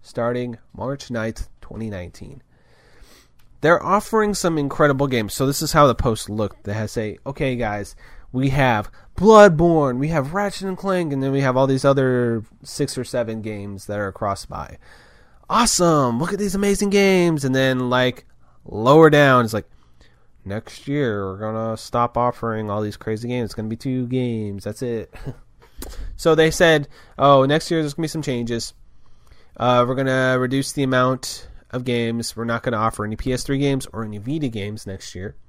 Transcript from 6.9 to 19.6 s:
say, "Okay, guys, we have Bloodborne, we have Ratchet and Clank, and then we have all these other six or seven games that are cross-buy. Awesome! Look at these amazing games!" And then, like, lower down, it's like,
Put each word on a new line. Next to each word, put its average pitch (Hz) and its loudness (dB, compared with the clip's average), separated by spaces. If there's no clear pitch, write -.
say, 107 -6
"Okay, 135 -4
guys, 104 -6
we 131 0
have 127 0
Bloodborne, 170 8
we 143 -2
have 151 -2
Ratchet 196 -4
and 185 -6
Clank, 180 -2
and 135 -2
then 135 -2
we 139 0
have 131 2
all 135 4
these 135 0
other 123 2
six - -6
or 127 -6
seven 113 -6
games 101 -10
that 104 -6
are 101 -4
cross-buy. - -8
Awesome! 160 2
Look 175 -4
at 196 -6
these 202 -4
amazing 202 0
games!" 185 4
And 131 0
then, 131 2
like, 123 0
lower 143 6
down, 139 6
it's 110 -4
like, 104 -4